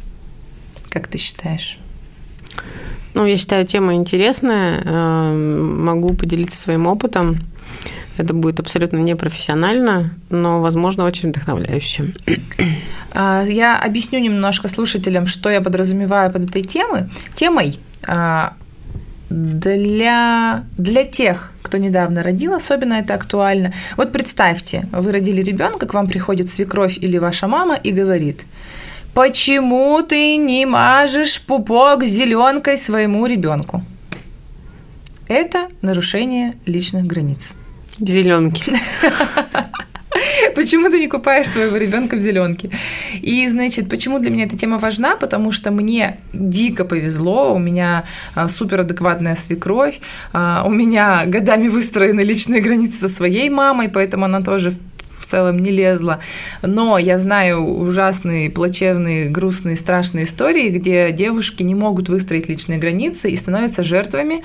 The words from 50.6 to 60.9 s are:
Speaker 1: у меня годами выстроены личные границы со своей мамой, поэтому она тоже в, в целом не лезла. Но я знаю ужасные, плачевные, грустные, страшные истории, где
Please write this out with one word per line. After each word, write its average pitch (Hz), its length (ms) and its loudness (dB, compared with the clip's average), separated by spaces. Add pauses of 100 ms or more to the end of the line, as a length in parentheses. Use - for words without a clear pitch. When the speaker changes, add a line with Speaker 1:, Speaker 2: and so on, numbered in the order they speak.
Speaker 1:
у 202 40 2
меня 208 560 4
годами 220 420 4
выстроены 214 520 2
личные 214 400 2
границы 226 380 2
со 190 100 -2
своей 190 420 0
мамой, 277 380 2
поэтому 190 360 0
она 190 180 0
тоже 185 280 0
в, 180 80 -6 (400)
в - 80 -12
целом 180 320 2
не 190 120 2
лезла. 180 480 2 (440)
Но 208 360 2
я 185 200 4
знаю 185 420 2
ужасные, 175 920 0
плачевные, 170 800 0
грустные, 180 460 -2
страшные 175 480 0
истории, 262 440 0
где 175 440 2